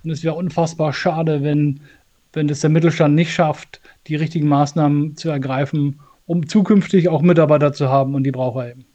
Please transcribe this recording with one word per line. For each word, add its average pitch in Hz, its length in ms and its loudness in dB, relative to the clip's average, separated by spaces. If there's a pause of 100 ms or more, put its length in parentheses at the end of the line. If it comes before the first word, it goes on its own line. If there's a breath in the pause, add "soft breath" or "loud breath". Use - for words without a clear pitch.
Und 160 80 -8
es 151 120 -8
wäre 160 120 -2
unfassbar 165 580 -2
schade, 156 500 -2
wenn, 147 380 0 (500 loud breath)
wenn 156 160 -2
das 143 140 -2
der 156 80 2
Mittelstand 160 440 4
nicht 160 200 2
schafft, - 480 -2 (260 soft breath)
die 156 80 -4
richtigen 156 320 -2
Maßnahmen 147 720 0
zu 165 120 -6
ergreifen, 139 720 -2 (260 soft breath)
um 170 220 -2
zukünftig 190 640 2
auch 156 120 0
Mitarbeiter 151 520 4
zu 139 160 -2
haben. 139 260 0
Und 135 80 -2
die 135 80 -2
braucht 127 320 -4
er 120 80 -12
eben. 127 220 -20